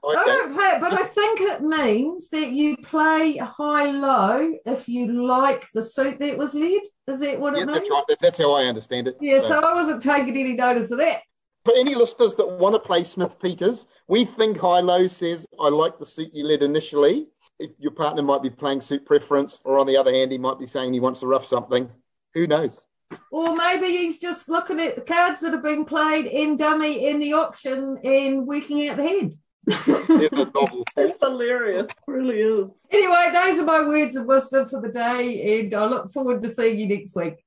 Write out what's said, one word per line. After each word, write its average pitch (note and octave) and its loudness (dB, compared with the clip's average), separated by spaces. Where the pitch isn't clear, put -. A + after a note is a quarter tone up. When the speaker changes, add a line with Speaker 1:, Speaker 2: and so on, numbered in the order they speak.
Speaker 1:
I C#3+ -4
Speaker 2:
Okay. D#4 2
Speaker 1:
don't D#4+ 0
play G4 0
it, F#4 2
but F4 0
I F#4+ 0
think G#4+ 0
it G4 -2
means D4+ -2
that D#4 -4
you D4 0
play D#4 0
high-low C#4 0
if C4 -6
you A#3+ -2
like C4 2
the A3+ -4
suit C4+ -4
that C#4+ -4
was C#4 -4
led. F4 0
Is C4+ -6
that C#4 -4
what C#4+ -2
it D4 0
Speaker 2:
Yeah, - -4
Speaker 1:
means? D4 -2
Speaker 2:
that's - -4
right. C#3+ 0
That, D3 2
that's E3+ 2
how D3 4
I C#3 2
understand B2 -4
it. B2+ -6
Speaker 1:
Yeah, C4+ 4
Speaker 2:
So C#4 -2
Speaker 1:
so D4 2
I E4 2
wasn't D#4 -2
taking C4+ 0
any C4 -2
notice A#3+ 0
of A#3+ -6
that. D#4+ 0
Speaker 2:
For A#3 6
any C4 4
listeners A#3 2
that G3+ 0
wanna F#3+ 2
play F3 0
Smith - -6
Peters, F#3 -2
we A3 2
think A3 0
high-low F3+ 4
says, E3+ -6
"I D3+ 4
like D#3 0
the D3 -12
suit D#3+ -12
you D3 -8
led D3+ 2
initially." D3+ 2
If - -12
your C#3+ -6
partner D3 -4
might C#3 2
be C3 -4
playing C#3 -4
suit C#3 -6
preference, C#3+ 0
or C3+ 2
on C3+ 4
the C3+ 2
other C3 4
hand, C3 2
he C3 -6
might C3 -2
be C3+ -12
saying C3 -4
he B2 0
wants B2+ -2
to B2+ -6
rough C3+ 2
something. B2+ -2
Who E3+ 0
knows? D#3+ -2
Speaker 1:
Or E4 -2
maybe F4 0
he's E4+ -4
just - -10
looking D#4+ -2
at D#4+ -4
the B3 -12
cards E4+ 0
that D#4+ -4
have C#4 -4
been D4+ -2
played D#4 0
in D4+ -2
dummy D4+ 0
in D4 0
the D4 -2
auction C4+ -4
and C4+ 0
working D4 -4
out A3+ -6
the C#4 -2
hand. E4 -2
<laughs> - -14
Speaker 2:
There's - 2
a C3+ 0
novel. B2 0
Speaker 3:
That's A3 2
hilarious. A#3+ -2
It - -16
really C4 -2
is. G#3+ 0
Speaker 1:
Anyway, F4+ 4
those F4 2
are D4+ 0
my D#4 4
words D4 0
of B3+ -6
wisdom C4 2
for C4 -8
the A3+ -8
day, A#3+ -2
and G#3+ -4
I G#3 0
look A#3+ -4
forward B3 -2
to A3+ -6
seeing A3+ 0
you G#3+ -4
next G3+ -4
week. E3 -6